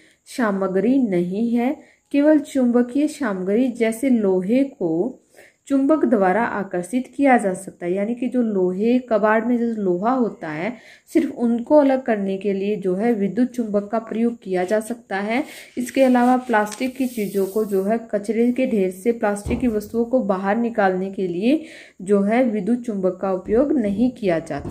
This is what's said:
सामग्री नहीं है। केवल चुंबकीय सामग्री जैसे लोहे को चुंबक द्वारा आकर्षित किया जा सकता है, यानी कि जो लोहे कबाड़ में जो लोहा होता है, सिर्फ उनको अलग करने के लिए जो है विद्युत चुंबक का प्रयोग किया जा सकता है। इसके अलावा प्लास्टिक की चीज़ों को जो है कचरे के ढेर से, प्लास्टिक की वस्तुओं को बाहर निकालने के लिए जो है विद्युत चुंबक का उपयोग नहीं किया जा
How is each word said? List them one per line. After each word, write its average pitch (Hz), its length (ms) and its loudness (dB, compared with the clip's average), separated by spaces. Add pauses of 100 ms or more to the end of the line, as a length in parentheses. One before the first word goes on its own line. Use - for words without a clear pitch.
(280)
सामग्री 196 720 0
नहीं 196 560 0
है। 247 200 0 (360)
केवल 294 280 6
चुंबकीय 247 680 0
सामग्री 208 640 0
जैसे 226 380 -2
लोहे 208 540 2
को 190 600 -2 (440)
चुंबक 277 380 2
द्वारा 208 380 2
आकर्षित 208 720 -4
किया 269 220 4
जा 202 160 0
सकता - 320 -12
है, 175 80 -2
यानी 202 220 -2
कि 247 120 -4
जो 247 140 0
लोहे 202 580 0
कबाड़ 220 460 2
में 240 120 2
जो 233 80 0 (180)
लोहा 185 280 0
होता 208 380 -2
है, 165 220 -6 (420)
सिर्फ - 220 0
उनको 240 420 2
अलग 262 260 4
करने 196 340 -2
के 196 160 -2
लिए 202 220 -2
जो 185 200 -2
है 226 180 0
विद्युत 202 380 0
चुंबक 202 400 -4
का 196 80 -2
प्रयोग 233 440 -2
किया 180 200 -2
जा 214 160 0
सकता 220 400 -8
है। 226 240 -2 (340)
इसके 254 260 0
अलावा 247 340 4
प्लास्टिक 247 600 -2
की 254 100 -2
चीज़ों 196 380 -2
को 214 200 -2
जो 196 180 -2
है 220 160 0 (120)
कचरे 220 400 0
के 254 160 0
ढेर 190 240 0
से, 233 200 -2
प्लास्टिक 226 480 -2
की 254 80 0
वस्तुओं 220 380 -2
को 247 180 0
बाहर 196 340 0
निकालने 196 540 0
के 190 160 -4
लिए 220 360 0 (380)
जो 196 200 2
है 226 220 2
विद्युत 220 420 -2
चुंबक 185 360 -2
का 190 120 -2
उपयोग 214 400 0
नहीं 226 380 0
किया 180 280 0
जा 147 320 -8